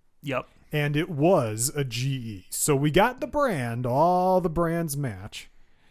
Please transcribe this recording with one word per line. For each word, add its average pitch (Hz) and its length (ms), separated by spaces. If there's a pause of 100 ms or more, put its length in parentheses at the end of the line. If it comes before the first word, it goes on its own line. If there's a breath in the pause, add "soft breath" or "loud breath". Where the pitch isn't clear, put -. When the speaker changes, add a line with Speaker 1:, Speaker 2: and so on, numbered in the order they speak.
(220)
Speaker 1:
Yep. 127 240 (260)
Speaker 2:
And 147 240
it 165 140
was 135 640
a 143 100
G 123 300
E. 113 360
So - 260
we 147 140
got 240 300
the 294 60
brand, 143 600
all 180 540
the 175 100
brands 165 460
match. 107 540 (400)